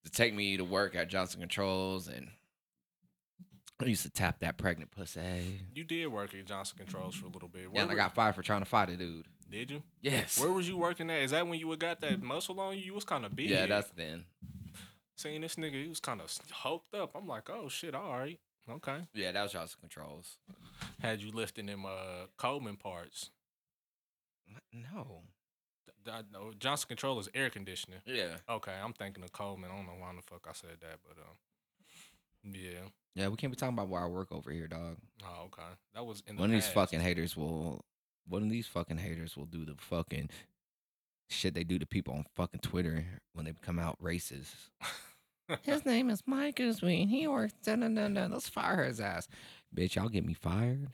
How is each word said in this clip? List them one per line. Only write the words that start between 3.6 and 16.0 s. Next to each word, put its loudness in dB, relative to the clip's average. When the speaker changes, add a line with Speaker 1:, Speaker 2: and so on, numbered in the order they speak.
Speaker 1:
I 2
used 4
to -6
tap 2
that 0
pregnant 0
pussy. -4
Speaker 2:
You -6
did -2
work -2
at -10
Johnson -6
Controls -6
for -8
a -8
little -10
bit. -12
Speaker 1:
Yeah, -10
Speaker 2:
Where 4
Speaker 1:
and 4
I 2
Speaker 2:
were 4
Speaker 1:
got 6
fired 6
for -6
trying 4
to 0
fight 6
a -4
dude. -6
Speaker 2:
Did -6
you? -6
Speaker 1:
Yes. 2
Speaker 2:
Where 6
was 4
you -2
working 2
at? 4
Is 4
that 4
when 0
you -2
got 0
that 2
muscle -2
on -2
you? -6
You -8
was -4
kinda 0
big. 0
Speaker 1:
Yeah, 6
that's 4
then. -8
Speaker 2:
Seeing -6
this -4
nigga, -2
he -4
was -6